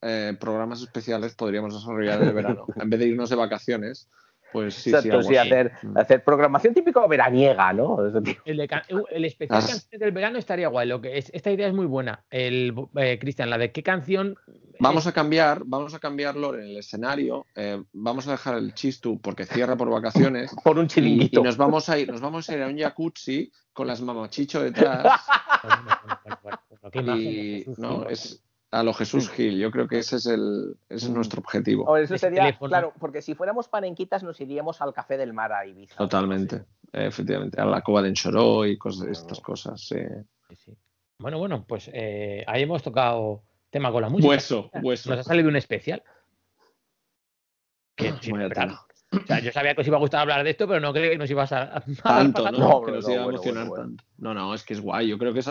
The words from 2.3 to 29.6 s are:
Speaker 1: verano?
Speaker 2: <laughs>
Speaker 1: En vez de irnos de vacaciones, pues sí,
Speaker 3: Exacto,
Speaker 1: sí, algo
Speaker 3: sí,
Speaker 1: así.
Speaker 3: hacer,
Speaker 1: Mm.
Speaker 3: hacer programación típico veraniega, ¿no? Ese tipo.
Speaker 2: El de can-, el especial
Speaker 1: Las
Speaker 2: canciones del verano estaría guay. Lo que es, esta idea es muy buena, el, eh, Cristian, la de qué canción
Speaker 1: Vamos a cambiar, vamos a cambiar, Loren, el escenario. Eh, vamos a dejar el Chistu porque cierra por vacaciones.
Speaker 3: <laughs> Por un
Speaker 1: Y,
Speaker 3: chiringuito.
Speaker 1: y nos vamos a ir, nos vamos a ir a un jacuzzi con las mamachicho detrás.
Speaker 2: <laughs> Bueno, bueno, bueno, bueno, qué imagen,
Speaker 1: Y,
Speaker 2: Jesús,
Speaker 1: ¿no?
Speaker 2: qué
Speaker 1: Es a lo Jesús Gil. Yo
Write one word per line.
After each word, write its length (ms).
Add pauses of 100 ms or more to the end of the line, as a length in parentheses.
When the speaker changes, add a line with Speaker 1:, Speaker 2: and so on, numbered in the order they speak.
Speaker 1:
verano? 320
Speaker 2:
<laughs> 160
Speaker 1:
En 80
vez 100
de 80
irnos 220
de 60
vacaciones, 720 (420)
pues 260
sí, 120
Speaker 3:
Exacto, 140
Speaker 1:
sí, 80
algo 180
Speaker 3:
sí, 80
Speaker 1:
así. 140
Speaker 3:
hacer, 220 (100)
Speaker 1:
Mm. 160
Speaker 3:
hacer 260
programación 480
típico 340
veraniega, 680
¿no? 340
Ese 140
tipo. 240
Speaker 2:
El 100
de 100
can-, 140 (300)
el 160
especial 340
Speaker 1:
Las 100
Speaker 2:
canciones 300
del 120
verano 260
estaría 300
guay. 200
Lo 140
que 160
es, 160
esta 160
idea 180
es 60
muy 100
buena, 460
el, 420 (240)
eh, 240
Cristian, 300
la 80
de 140
qué 100
canción 540 (440)
Speaker 1:
Vamos 280
a 40
cambiar, 540
vamos 260
a 60
cambiar, 380
Loren, 320
el 100
escenario. 680 (100)
Eh, 260 (100)
vamos 360
a 20
dejar 260
el 180
Chistu 460
porque 240
cierra 320
por 140
vacaciones. 680
Speaker 3:
<laughs> 60
Por 140
un 60
Speaker 1:
Y, 40
Speaker 3:
chiringuito. 520
Speaker 1:
y 20
nos 160
vamos 320
a 80
ir, 120
nos 120
vamos 260
a 80
ir 60
a 60
un 100
jacuzzi 720 (240)
con 140
las 120
mamachicho 640
detrás. 420
Speaker 2:
<laughs> 240 (340)
Bueno, 220
bueno, 580
bueno, 160 (120)
bueno, 220
qué 80
imagen, 220
Speaker 1:
Y, 420
Speaker 2:
Jesús, 160
Speaker 1:
¿no? 260
Speaker 2:
qué 60
Speaker 1:
Es 320 (260)
a 120
lo 120
Jesús 360
Gil. 280
Yo 140